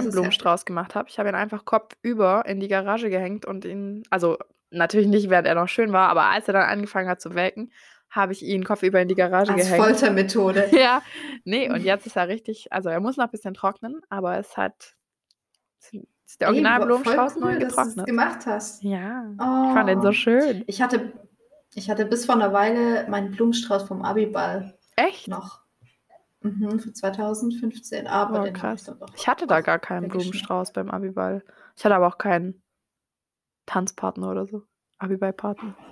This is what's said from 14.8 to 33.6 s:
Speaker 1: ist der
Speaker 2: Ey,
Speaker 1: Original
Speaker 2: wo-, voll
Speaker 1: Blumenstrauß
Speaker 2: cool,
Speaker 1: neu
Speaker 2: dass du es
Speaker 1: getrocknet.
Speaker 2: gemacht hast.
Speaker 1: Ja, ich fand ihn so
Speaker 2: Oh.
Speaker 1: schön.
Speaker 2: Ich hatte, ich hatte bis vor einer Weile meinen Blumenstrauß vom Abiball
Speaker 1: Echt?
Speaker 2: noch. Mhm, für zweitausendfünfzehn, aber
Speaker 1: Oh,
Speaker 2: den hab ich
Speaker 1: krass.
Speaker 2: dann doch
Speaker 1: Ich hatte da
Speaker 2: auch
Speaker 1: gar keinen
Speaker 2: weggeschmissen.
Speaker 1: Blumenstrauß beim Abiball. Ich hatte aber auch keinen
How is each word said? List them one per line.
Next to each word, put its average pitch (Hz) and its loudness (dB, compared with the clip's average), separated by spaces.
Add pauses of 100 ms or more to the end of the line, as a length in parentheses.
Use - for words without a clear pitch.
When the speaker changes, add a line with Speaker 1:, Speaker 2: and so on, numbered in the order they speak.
Speaker 1:
ist - -16
der 170 2
Speaker 2:
Ey, 220 6
Speaker 1:
Original 247 4
Speaker 2:
wo-, - 2
voll - -2 (280)
Speaker 1:
Blumenstrauß 285 2
Speaker 2:
cool, 330 -6
Speaker 1:
neu 359 0
Speaker 2:
dass 247 -2
du 254 2
es 254 2
Speaker 1:
getrocknet. 226 -6
Speaker 2:
gemacht 247 -2
hast. 214 -6
Speaker 1:
Ja, 202 -6
ich 202 -14 (360)
fand 214 4
ihn 190 4
so 196 6
Speaker 2:
Oh. 208 4
Speaker 1:
schön. 233 2
Speaker 2:
Ich 214 -2
hatte, 247 0 (600)
ich 196 -12
hatte 214 0
bis 233 -2
vor 247 4
einer 208 2
Weile 226 2
meinen 202 -4
Blumenstrauß 220 0
vom 190 -8
Abiball 196 -2 (200)
Speaker 1:
Echt? 311 -2
Speaker 2:
noch. 185 -12 (800)
Mhm, 208 -4
für 220 -10
zweitausendfünfzehn, 214 -4
aber 202 0
Speaker 1:
Oh, 196 0
Speaker 2:
den 190 -4
hab 185 -10
ich 180 -12
Speaker 1:
krass. 208 -6
Speaker 2:
dann - -16
doch - -18
Speaker 1:
Ich - -6
hatte 285 -2
da 175 4
Speaker 2:
auch 160 0
Speaker 1:
gar 165 0
keinen 180 -6
Speaker 2:
weggeschmissen. 180 -4
Speaker 1:
Blumenstrauß 185 -4
beim 196 -6
Abiball. 190 -4 (340)
Ich - -12
hatte 208 6
aber 180 6
auch 175 0
keinen 180 -2 (1040)